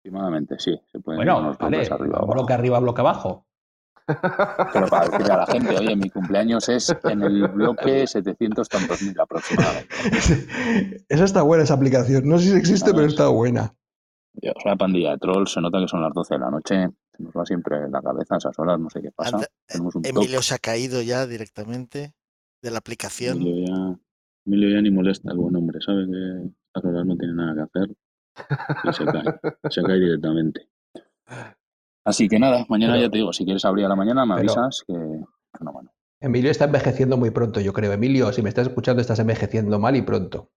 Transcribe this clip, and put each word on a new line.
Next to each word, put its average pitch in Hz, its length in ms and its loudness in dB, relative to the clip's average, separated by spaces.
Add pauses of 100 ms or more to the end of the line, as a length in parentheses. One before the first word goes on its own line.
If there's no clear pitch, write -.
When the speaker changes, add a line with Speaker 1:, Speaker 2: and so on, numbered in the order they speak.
Speaker 1:
Aproximadamente, 92 580 -4
sí. - 200 -2 (140)
Se - 80 -12
pueden 80 200 -6
ir - 60 0
Speaker 2:
Bueno, 165 140 4
Speaker 1:
unos 76 180 -4
Speaker 2:
vale, - 200 -2
Speaker 1:
bloques - 140 -2
arriba, - 260 -2
abajo. - 140 0
Speaker 2:
bloque 127 200 0
arriba, 123 280 2
bloque 120 200 0
abajo. 127 460 -2 (600)
Speaker 1:
Pero 185 800 0
para - 220 4
decirle 104 220 2
a 95 60 6
la 90 80 2
gente, - 300 0
"Oye, 107 200 0
mi 98 120 0
cumpleaños 104 640 0
es 123 240 2 (100)
en 104 180 0
el 101 260 2
bloque 120 580 2
setecientos 107 600 -2
tantos 90 340 -2
mil 98 180 -6
aproximadamente". - 680 0
Speaker 2:
<laughs> - 1200 0
Esa 151 160 4
está 196 180 2
buena, 156 220 6
esa 147 100 2
aplicación. 131 540 4
No 170 100 6
sé 180 140 4
si 190 40 6
existe, 180 340 4
pero 180 100 4
Speaker 1:
¿Sabes? 151 140 4
Speaker 2:
está 143 140 4
buena. 113 460 2 (680)
Speaker 1:
Yo, - 160 -4
es - 80 -14
una 101 120 2
pandilla 90 340 2
de 71 80 -2
trolls, 92 340 0
se 92 80 -2
nota 87 200 0
que 92 80 0
son 87 120 -4
las 78 140 -2
doce 85 220 -2
de 67 40 -2
la 64 100 -4
noche, 90 360 0 (300)
se - 60 -14
nos 82 120 -14
va 87 100 -4
siempre 76 460 -4
la 67 100 -4
cabeza 69 360 -4
a - 20 0
esas - 200 -6
horas, 82 200 0
no 80 100 -4
sé 82 140 -10
qué 76 80 -12
pasa. 110 260 -6
Speaker 3:
Anda, 120 120 -4 (180)
Speaker 1:
Tenemos 87 300 -6
un 85 100 -4
Speaker 3:
Emilio 131 320 0
Speaker 1:
toque. 123 80 -2
Speaker 3:
se 135 80 -2
ha 123 40 -6
caído 123 440 -4
ya 123 240 -2
directamente 120 880 -12 (480)
de 120 80 -8
la 113 80 -6
aplicación. - 600 -6
Speaker 1:
Emilio 87 280 -2
ya, 92 320 -4 (480)
Emilio 101 300 4
ya 104 60 2
ni 104 100 4
molesta 95 400 0
el 90 60 -4
buen 87 180 0
hombre, 82 280 -2
sabe 98 220 -2
que 92 80 -6
a 92 640 -10
esas 92 120 -10
horas 87 160 -2
no 90 100 0
tiene 85 180 -4
nada 82 220 -2
que 78 60 -4
hacer 95 340 -4 (880)
y 170 80 0
se - 140 -4
cae, - 180 -2
Speaker 2:
<laughs> - 460 -6
Speaker 1:
se 90 120 -2
cae 92 160 2
directamente. 80 720 0 (1400)
Así 107 240 2
que 110 100 4
nada, 123 300 4
mañana 113 260 2
Speaker 2:
Pero 120 120 4
Speaker 1:
ya 107 40 0
te 107 80 -2
digo, 101 140 0
si - 120 -4
quieres 95 200 -2
abrir 98 220 2
a - 20 0
la 98 80 2
mañana 117 280 2
me 110 120 2
Speaker 2:
pero 110 160 0
Speaker 1:
avisas 117 340 -2
que, - 60 -8
bueno, - 800 -10
bueno. - 180 -20 (300)
Speaker 2:
Emilio 123 300 2
está - 160 2
envejeciendo 131 500 2
muy 120 140 2
pronto, 113 300 0
yo 98 120 0
creo. 104 200 0
Emilio, 120 400 2
si - 100 -2
me 101 80 0
estás 123 180 0
escuchando, 123 340 0
estás 117 160 0
envejeciendo 110 640 0
mal 123 160 2
y 113 60 2
pronto. 95 560 -4